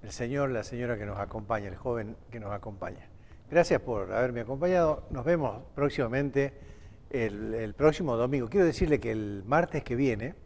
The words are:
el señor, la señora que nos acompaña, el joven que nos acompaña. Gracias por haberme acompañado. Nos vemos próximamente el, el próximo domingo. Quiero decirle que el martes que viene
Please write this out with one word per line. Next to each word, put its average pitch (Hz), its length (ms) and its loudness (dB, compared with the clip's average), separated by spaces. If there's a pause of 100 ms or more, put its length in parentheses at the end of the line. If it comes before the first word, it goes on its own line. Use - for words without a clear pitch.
el 107 100 -12
señor, 135 380 0
la 113 140 0
señora 120 320 -2
que 104 100 -6
nos 98 120 -4
acompaña, 101 500 -2
el 95 80 -8
joven 113 400 -4 (140)
que 113 100 -10
nos 101 120 -6
acompaña. 98 560 -10 (420)
Gracias 160 300 6
por 98 320 -2
haberme 120 280 2
acompañado. 156 720 2
Nos 127 140 -4
vemos 139 380 2 (120)
próximamente 139 760 2 (580)
el, 110 440 -2
el 110 200 -4
próximo 147 420 4
domingo. 123 320 2
Quiero 180 180 4
decirle 151 340 4
que 113 100 -2
el 104 360 -4
martes 160 360 2
que 120 140 -2
viene 123 380 2 (120)